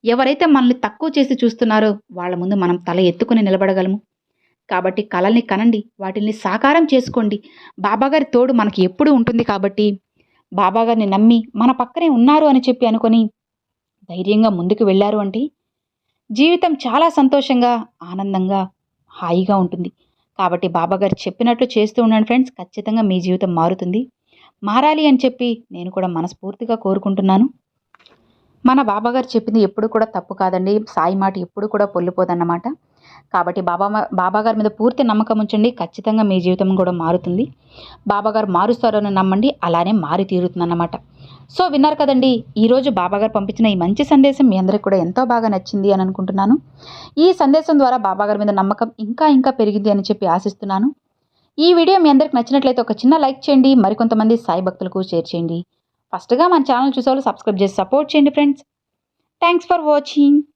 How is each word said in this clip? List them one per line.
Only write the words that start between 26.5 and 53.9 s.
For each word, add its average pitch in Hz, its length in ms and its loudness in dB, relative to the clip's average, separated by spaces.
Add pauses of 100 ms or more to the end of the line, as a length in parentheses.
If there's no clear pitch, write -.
కోరుకుంటున్నాను. 196 640 0 (1200)
మన 269 100 2 (120)
బాబాగారు 240 420 -4
చెప్పింది 226 340 0
ఎప్పుడు 214 280 -4
కూడా 220 200 2
తప్పు 180 260 -8
కాదండి. 185 320 -2 (220)
సాయి 175 280 0
మాట 190 120 -2 (100)
ఎప్పుడు 208 280 -8
కూడా 202 220 0
పొల్లిపోదన్నమాట. 175 720 -4 (680)
కాబట్టి 180 360 -2
బాబా 175 240 -2
మా-, 214 140 -4 (120)
బాబాగారి 214 400 -2
మీద 214 100 0 (100)
పూర్తి 240 300 0
నమ్మకం 220 340 0
ఉంచండి. 214 260 0 (100)
ఖచ్చితంగా 214 500 -2
మీ 190 160 0
జీవితం 185 240 0 (100)
కూడా 180 140 0 (100)
మారుతుంది. 180 400 -2 (680)
బాబాగారు 208 360 -2 (100)
మారుస్తారని 208 600 0
నమ్మండి, 190 320 2 (160)
అలానే 170 280 0 (120)
మారి 175 260 0
తీరుతుందన్నమాట. 170 640 -2 (600)
So 359 80 0 (100)
విన్నారు 302 280 2
కదండి, 269 300 4 (320)
ఈరోజు 254 260 2 (100)
బాబాగారు 202 380 -2
పంపించిన 208 380 0
ఈ - 80 -2
మంచి 202 280 0
సందేశం 277 400 4
మీ 185 100 2
అందరికీ 202 260 0
కూడా 196 180 2
ఎంతో 185 160 -2 (120)
బాగా 226 200 0
నచ్చింది 196 400 -2
అని 190 120 0
అనుకుంటున్నాను. 190 500 0 (720)
ఈ - 20 6 (140)
సందేశం 311 400 2
ద్వారా 254 160 2 (100)
బాబాగారి 202 360 -2
మీద 208 160 -4
నమ్మకం 202 300 -2 (160)
ఇంకా 240 220 -2 (100)
ఇంకా 262 220 2
పెరిగింది 208 340 0
అని 196 160 -2
చెప్పి 208 160 -4 (100)
ఆశిస్తున్నాను. 196 540 -4 (680)
ఈ 320 120 4 (100)
వీడియో 370 240 4
మీ 302 100 6
అందరికి 277 260 2
నచ్చినట్లయితే 254 460 0
ఒక 220 160 -4
చిన్న 285 240 4
లైక్ 269 200 -4
చేయండి, 269 260 4 (140)
మరికొంతమంది 220 520 0 (100)